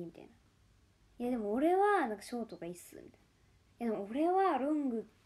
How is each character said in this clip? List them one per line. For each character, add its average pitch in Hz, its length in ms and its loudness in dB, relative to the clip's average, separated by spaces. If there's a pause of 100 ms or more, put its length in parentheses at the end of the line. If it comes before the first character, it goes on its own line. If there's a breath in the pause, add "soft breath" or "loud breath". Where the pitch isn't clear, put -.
み 170 60 -10
た - 100 -18
い - 40 -18
な。 - 40 -20 (920)
「い 240 40 -4
や、 247 60 0
で 254 60 0
も 208 160 -2
俺 302 220 4
は 392 340 4
な 214 60 -4
ん - 20 -10
か 196 60 -12
シ - 120 -10
ョ 240 80 -4
ー 226 40 -8
ト 180 100 -14
が 170 100 -10
い 170 40 -8
い - 40 -8
っ - 20 -20
す」 - 240 -18
み - 20 -18
た - 40 -20
い - 40 -20
な。 - 760 -14
「い 226 40 0
や、 - 20 -
で - 40 -2
も 196 140 -6
俺 294 180 2
は 370 300 4
ロ 277 140 0
ン 294 160 0
グ 226 180 -2 (200)